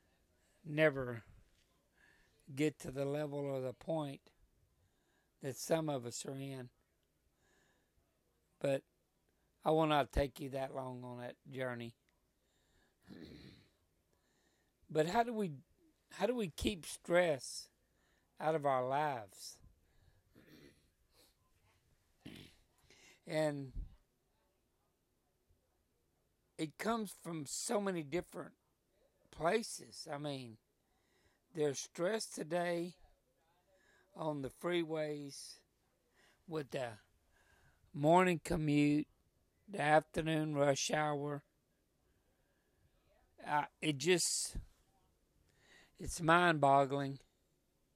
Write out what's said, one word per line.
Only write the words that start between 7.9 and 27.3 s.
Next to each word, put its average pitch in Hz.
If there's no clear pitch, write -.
But 139
I 160
will 160
not 147
take 143
you 139
that 135
long 127
on 123
that 123
journey. 123
But 156
how 220
do 233
we, 208
how -
do 240
we 214
keep 151
stress -
out 156
of 147
our 131
lives? 131
And 147
it 160
comes 220
from 160